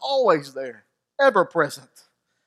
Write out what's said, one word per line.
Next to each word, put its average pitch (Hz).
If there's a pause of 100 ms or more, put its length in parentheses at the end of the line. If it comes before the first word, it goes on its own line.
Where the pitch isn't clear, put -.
always 202
there, 131 (360)
ever 214
present. 143 (380)